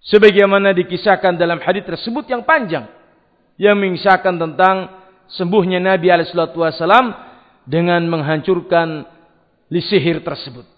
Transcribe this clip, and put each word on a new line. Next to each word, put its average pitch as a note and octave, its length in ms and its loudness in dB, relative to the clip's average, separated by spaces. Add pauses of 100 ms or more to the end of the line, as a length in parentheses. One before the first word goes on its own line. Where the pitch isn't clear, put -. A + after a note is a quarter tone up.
Sebagaimana G3 720 4
dikisahkan F3+ 560 0
dalam E3+ 320 -2
hadis F#3 160 0
tersebut A3+ 480 -10
yang A#3+ 160 -6
panjang, F3+ 400 -2 (720)
yang G3+ 180 4
mengisahkan F#3 640 0
tentang F3+ 500 0 (460)
sembuhnya F#3 480 0
Nabi F3+ 320 2
alaihi E3+ 160 0
salatu E3 320 -4
wasalam F#3 500 2 (540)
dengan E3+ 400 0
menghancurkan D#3+ 960 -2 (720)
li E3+ 80 0
sihir D#3+ 400 0
tersebut. B2+ 420 -14 (140)